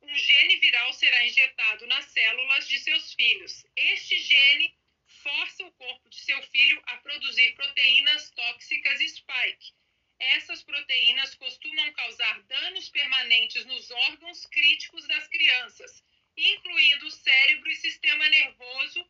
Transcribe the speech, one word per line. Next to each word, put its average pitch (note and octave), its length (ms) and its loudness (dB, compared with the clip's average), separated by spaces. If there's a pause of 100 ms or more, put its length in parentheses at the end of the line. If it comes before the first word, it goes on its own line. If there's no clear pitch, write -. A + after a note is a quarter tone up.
Um C#4+ 120 -12
gene D4+ 440 4
viral B3 340 2
será A#3+ 340 2
injetado A#3 640 0
nas B3+ 180 -4
células B3 640 -2
de - 120 -2
seus - 340 -4
filhos. - 520 -2 (120)
Este F4+ 420 -2
gene C#4+ 560 4 (480)
força D#4+ 400 -8
o F4 80 -20
corpo B3+ 380 -18
de - 100 -20
seu C4+ 240 -4
filho C#4 440 2
a A#3+ 100 -10
produzir A#3+ 560 0
proteínas C#4 800 2
tóxicas B3+ 680 -4
spike. - 760 -6 (460)
Essas D4 440 -2
proteínas C4 720 -2
costumam D4+ 580 -8
causar A3+ 500 -6
danos F4 460 -8
permanentes B3 760 0
nos B3 260 -12
órgãos D4+ 560 -6
críticos - 600 -2
das - 200 -4
crianças, - 760 -2 (320)
incluindo E4 680 2
o D#4 60 -12
cérebro C4+ 580 2
e C#4+ 60 -4
sistema D#4 520 -2
nervoso D4+ 840 0